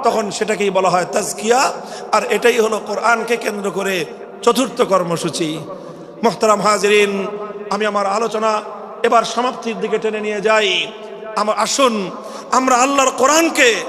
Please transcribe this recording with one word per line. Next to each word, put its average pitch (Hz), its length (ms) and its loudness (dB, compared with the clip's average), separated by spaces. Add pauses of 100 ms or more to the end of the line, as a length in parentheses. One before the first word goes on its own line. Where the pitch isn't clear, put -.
তখন 220 200 2 (120)
সেটাকেই 202 400 0
বলা 185 160 2
হয় 180 200 0
তাজকিয়া। 214 460 0 (560)
আর 208 80 2 (120)
এটাই 240 300 4
হলো 220 120 0 (120)
কোরআনকে 226 460 2 (100)
কেন্দ্র 202 220 -4 (100)
করে 196 180 -2 (500)
চতুর্থ 233 320 2 (140)
কর্মসূচি। 170 580 0 (720)
মোহতারাম 214 420 2
হাজিরিন, 208 480 4 (600)
আমি 208 180 -2
আমার 202 140 0 (120)
আলোচনা 220 340 0 (560)
এবার - 160 6 (100)
সমাপ্তির 233 500 -4
দিকে 214 200 0
টেনে 214 220 -2
নিয়ে 208 220 -2
যাই। 214 220 4 (720)
আমার, 214 140 0 (100)
আসুন 254 280 2 (640)
আমরা 262 180 4 (100)
আল্লাহর 269 260 2 (100)
কোরআনকে 302 480 4 (200)